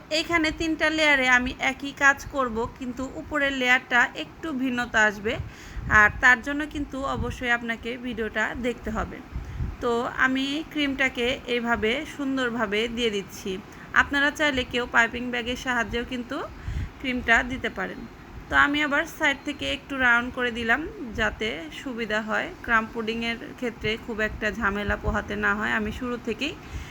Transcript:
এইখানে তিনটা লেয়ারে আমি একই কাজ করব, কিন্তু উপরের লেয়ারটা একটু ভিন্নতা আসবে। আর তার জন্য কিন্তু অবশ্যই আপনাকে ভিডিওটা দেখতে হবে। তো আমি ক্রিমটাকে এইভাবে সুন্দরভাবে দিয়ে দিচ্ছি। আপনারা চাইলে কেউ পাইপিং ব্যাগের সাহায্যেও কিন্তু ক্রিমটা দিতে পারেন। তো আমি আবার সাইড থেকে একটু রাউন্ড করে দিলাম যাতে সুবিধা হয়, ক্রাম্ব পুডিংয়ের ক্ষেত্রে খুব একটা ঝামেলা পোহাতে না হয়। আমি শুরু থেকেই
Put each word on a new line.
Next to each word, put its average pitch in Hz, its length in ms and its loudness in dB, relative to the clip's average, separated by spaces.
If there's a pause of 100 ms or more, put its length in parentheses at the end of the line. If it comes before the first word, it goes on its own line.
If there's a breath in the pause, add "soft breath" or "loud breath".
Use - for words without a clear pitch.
এইখানে 320 420 2
তিনটা 320 380 0
লেয়ারে 294 400 4
আমি 254 300 6
একই 262 320 -2
কাজ 277 400 4
করব, 240 360 0 (120)
কিন্তু 262 360 -6
উপরের 302 360 0
লেয়ারটা 254 640 4
একটু 320 360 -8
ভিন্নতা 247 520 2
আসবে। 214 340 0 (520 loud breath)
আর 208 200 8 (120)
তার 247 200 8
জন্য 285 260 -2
কিন্তু 285 360 -6
অবশ্যই 240 480 -2
আপনাকে 233 460 -2
ভিডিওটা 233 680 -2
দেখতে 240 280 -2
হবে। 185 260 -4 (640 loud breath)
তো 240 360 0
আমি 269 520 2
ক্রিমটাকে 262 800 0
এইভাবে 233 580 2 (120)
সুন্দরভাবে 240 680 0
দিয়ে 233 220 0
দিচ্ছি। 190 480 -4 (360 loud breath)
আপনারা 285 380 4
চাইলে 285 320 2
কেউ 247 280 -2
পাইপিং 240 400 2
ব্যাগের 240 240 -2
সাহায্যেও 240 540 -2
কিন্তু 254 300 -6 (600 loud breath)
ক্রিমটা 247 440 2
দিতে 247 260 -4
পারেন। 190 280 -6 (520)
তো 285 60 0
আমি 285 280 6
আবার 294 220 2 (140)
সাইড 285 260 2
থেকে 277 280 -4
একটু 277 240 -8
রাউন্ড 247 360 4
করে 247 180 0
দিলাম 233 360 0 (280)
যাতে 226 460 -2 (220)
সুবিধা 220 380 -2
হয়, 220 280 -2 (120)
ক্রাম্ব 226 320 2
পুডিংয়ের 233 440 -2 (180)
ক্ষেত্রে 220 420 -4 (100)
খুব 214 140 -4
একটা 214 300 -2
ঝামেলা 202 440 0
পোহাতে 208 400 -2
না 208 200 2
হয়। 214 160 -2
আমি 214 200 0
শুরু 240 340 -4
থেকেই 269 300 -4 (360 loud breath)